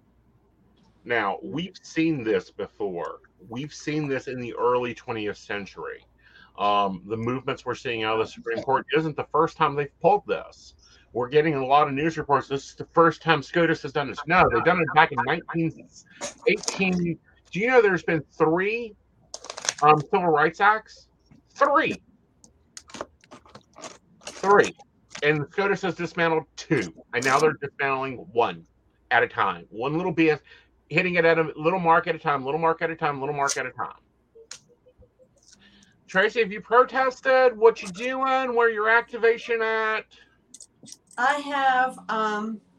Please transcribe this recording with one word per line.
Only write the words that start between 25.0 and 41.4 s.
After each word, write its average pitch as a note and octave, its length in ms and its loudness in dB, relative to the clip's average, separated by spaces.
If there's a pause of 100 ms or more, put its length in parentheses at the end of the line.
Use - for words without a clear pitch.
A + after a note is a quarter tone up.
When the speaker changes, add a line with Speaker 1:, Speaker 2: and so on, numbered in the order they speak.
Speaker 1:
And D3 300 0
scotus G3 300 -2
has E3+ 120 -4
dismantled E3 500 -2 (120)
two. A2+ 360 -2 (220)
And A#2+ 100 -2
now C#3 140 4
they're D#3 220 4
dismantling C3+ 560 -6 (160)
one G2+ 320 -2 (460)
at A#2+ 120 4
a A#2 60 -2
time. F2+ 400 -4
One C3+ 280 -6
little F3+ 160 -4
B D#3+ 180 2
S, D3+ 100 0 (480)
hitting F3 280 -2
it E3 80 0
at E3 140 4
a D#3 180 -2
little E3 220 0
mark E3+ 280 4
at E3+ 80 -2
a D#3+ 40 -12
time, C#3+ 260 -2
little C#3 140 -4
mark E3 240 0
at E3 80 -4
a E3 60 -8
time, D3 240 -4
little C#3 140 -6
mark C#3 240 -2
at C3 80 -6
a B2 40 -10
time. G#2+ 240 -10 (2250)
Tracy, A3 320 0
have G3+ 120 0
you G#3 80 -10
protested? B3+ 960 2
What A3 260 6
you G3+ 60 -12
doing? C4 640 -2
Where A#3 160 4
your G#3+ 180 -2
activation A#3 760 0
at? A3 420 -2 (1120)
Speaker 2:
I C4 220 2